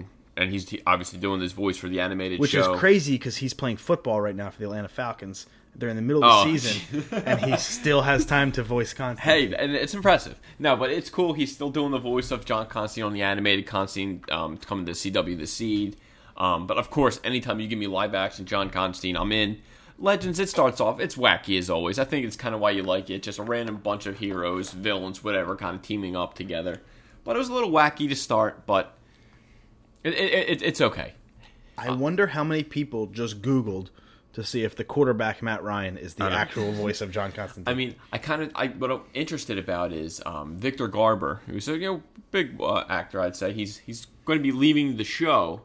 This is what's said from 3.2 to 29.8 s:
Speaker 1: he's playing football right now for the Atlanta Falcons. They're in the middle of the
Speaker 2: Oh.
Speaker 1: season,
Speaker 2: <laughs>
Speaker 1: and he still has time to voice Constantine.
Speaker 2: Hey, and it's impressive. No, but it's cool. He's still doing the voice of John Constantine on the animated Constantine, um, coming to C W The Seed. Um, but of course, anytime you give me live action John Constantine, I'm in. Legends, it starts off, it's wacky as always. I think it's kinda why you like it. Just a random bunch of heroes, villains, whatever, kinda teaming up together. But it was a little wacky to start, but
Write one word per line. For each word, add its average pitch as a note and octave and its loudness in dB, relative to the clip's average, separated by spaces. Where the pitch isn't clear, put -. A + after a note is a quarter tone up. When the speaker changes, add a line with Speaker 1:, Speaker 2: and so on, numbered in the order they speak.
Speaker 1:
he's C3 -4
playing A#2 -2
football - 0
right G#2 0
now G2 -6
for - -20
the G#2+ -8
Atlanta G#2 -6
Falcons. A2 -8
They're A#2+ -6
in A2+ -4
the A2 -2
middle C#3+ 4
of G#2+ 12
the G#2 4
Speaker 2:
Oh. D#3+ 2
Speaker 1:
season, A#2+ -2
Speaker 2:
<laughs> A3 -2
Speaker 1:
and B2+ 2
he - 2
still D3 2
has C3+ 4
time C#3 4
to B2 -2
voice A#2 0
Constantine. C3 2
Speaker 2:
Hey, - -4
and C#3+ -2
it's C#3+ -4
impressive. F#3+ 2
No, C#3+ 4
but C3 0
it's E3 -4
cool. F3 0
He's C#3+ -2
still C#3+ -6
doing C#3+ 0
the C3+ 0
voice B2 -2
of A#2+ -4
John A2 -2
Constantine A2 -4
on G#2 -2
the G2+ -2
animated G2 2
Constantine, G2 -4
um, D#2+ -4
coming F#2+ -6
to E2+ -6
C F#2+ -4
W F2+ 0
The D2+ -8
Seed. G#2 -2
Um, F2+ 0
but G#2+ 0
of - -4
course, C3 2
anytime A#2+ -2
you A2 -6
give A2+ -4
me G2+ -2
live G2 0
action F#2+ -2
John G2 0
Constantine, F#2 -2
I'm F#2+ 0
in. G#2+ 2
Legends, F#3 2
it F#3+ 0
starts B2+ 4
off, A#2 2
it's - -4
wacky G2 4
as F2+ -2
always. E2+ 0
I C3 2
think C#3+ -2
it's A2 -6
kinda A2+ -6
why G#2 4
you G2 0
like F#2 0
it. G2 -4
Just G#2 -10
a - -4
random A2+ -4
bunch G#2 -4
of G2 -6
heroes, F#2 -2
villains, F#2+ -4
whatever, F#2+ -2
kinda F#2 -6
teaming G2 -4
up F2 -4
together. F2 -6
But - -2
it A#3+ 0
was B3+ -2
a B3 -6
little A#3+ 0
wacky D3+ 4
to C#3 0
start, A2 0
but F#2+ 0